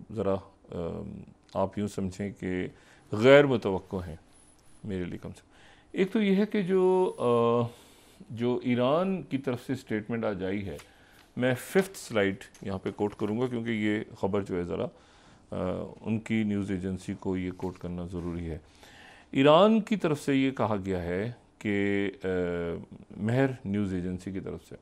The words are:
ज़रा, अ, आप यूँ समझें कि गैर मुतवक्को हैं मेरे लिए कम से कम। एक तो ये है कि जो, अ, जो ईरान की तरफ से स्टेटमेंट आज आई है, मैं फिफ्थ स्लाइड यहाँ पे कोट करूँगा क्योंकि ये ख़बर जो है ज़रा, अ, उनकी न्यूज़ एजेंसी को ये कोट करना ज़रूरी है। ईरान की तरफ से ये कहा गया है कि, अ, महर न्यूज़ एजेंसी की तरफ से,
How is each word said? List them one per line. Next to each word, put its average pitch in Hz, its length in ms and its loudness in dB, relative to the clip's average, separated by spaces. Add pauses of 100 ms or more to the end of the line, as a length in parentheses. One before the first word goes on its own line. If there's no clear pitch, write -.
(120)
ज़रा, 98 220 0 (380)
अ, 85 300 -6 (540)
आप 95 220 -2
यूँ 104 100 -2
समझें 98 440 -6
कि 92 380 -4 (440)
गैर 139 320 10
मुतवक्को 101 520 0
हैं 82 220 -10 (640)
मेरे 95 180 -4
लिए 95 140 -10
कम 85 140 -12
से - 80 -18
कम। - 100 -20 (520)
एक 190 100 -2
तो 226 80 2
ये 196 140 4
है 202 120 4
कि 214 160 -2
जो, 185 440 4
अ, 120 600 2 (680)
जो 120 300 0
ईरान 147 580 2
की 139 160 -4
तरफ 180 280 -4
से 139 80 -2
स्टेटमेंट 113 500 -4
आज 104 180 -2
आई 95 160 -2
है, 90 200 -8 (600)
मैं 127 160 2
फिफ्थ 190 420 0
स्लाइड 98 420 0 (260)
यहाँ 98 140 -4
पे 101 120 -4
कोट 101 240 -2
करूँगा 113 340 -2
क्योंकि 120 220 -4
ये 107 360 0 (140)
ख़बर 101 220 0
जो 98 140 -4
है 90 80 -2
ज़रा, 87 200 -4
अ, - 1160 -8
उनकी 110 420 -2
न्यूज़ 101 280 -2
एजेंसी 95 420 -4
को 95 220 -4
ये 92 140 -2
कोट 90 280 -8
करना 87 280 -8
ज़रूरी 87 380 -6
है। 80 160 -8 (760)
ईरान 170 460 8
की 220 160 -2
तरफ 156 220 0
से 143 160 -2
ये 135 160 2
कहा 110 260 0
गया 95 220 -2
है 92 380 -4 (300)
कि, 101 420 2
अ, - 200 -6 (920)
महर 127 380 2 (100)
न्यूज़ 98 280 0
एजेंसी 92 380 -6
की 95 80 -6
तरफ 82 200 -10 (100)
से, - 120 -16